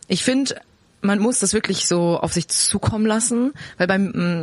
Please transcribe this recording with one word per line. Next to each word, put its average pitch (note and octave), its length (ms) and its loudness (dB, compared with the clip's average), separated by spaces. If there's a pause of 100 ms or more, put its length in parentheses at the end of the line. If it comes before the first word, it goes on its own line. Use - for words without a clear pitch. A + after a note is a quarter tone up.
Ich F#3 160 -2
find, C4 320 0 (460)
man G3+ 180 2
muss A3+ 200 2
das F#3+ 160 0
wirklich - 320 -2
so E3+ 320 2
auf D#3+ 140 -2
sich E3+ 160 -2
zukommen - 580 0
lassen, A#3 460 0 (260)
weil F3+ 80 0
beim, F#3+ 220 2 (340)